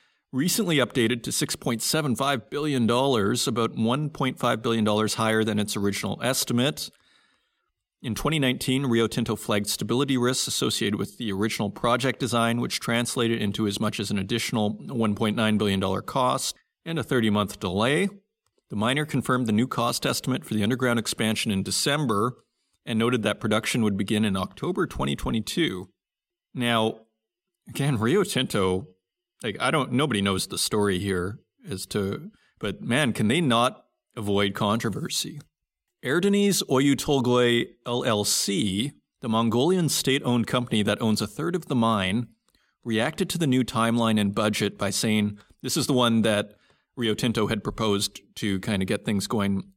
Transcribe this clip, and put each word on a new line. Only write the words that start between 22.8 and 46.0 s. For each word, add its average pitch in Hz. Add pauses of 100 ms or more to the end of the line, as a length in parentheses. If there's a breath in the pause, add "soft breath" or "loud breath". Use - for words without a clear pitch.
and 113
noted 120
that 104
production 110
would 101
begin 107
in 98
October 160
twenty 135
twenty-two. 113 (640)
Now, 117 (680)
again, 139
Rio 139
Tinto, 104 (560)
like, 107
I 131
don't, 135
nobody 123
knows 95
the 87
story 101
here 95 (280)
as 95
to, 160 (300 soft breath)
but 101
man, 120
can 110
they 151
not 120 (320)
avoid 101
controversy? 110 (640)
Erdenes 196
Oyu 139
Tolgoi 123 (180)
L 127
L 104
C, 123 (280)
the 127
Mongolian 123
state-owned 127
company 120
that 101
owns 110
a 104
third 170
of 165
the 151
mine, 113 (540)
reacted 123
to 165
the 165
new 127
timeline 113
and 101
budget 107
by 101
saying, 104 (240 loud breath)
"This 131
is 147
the 151
one 117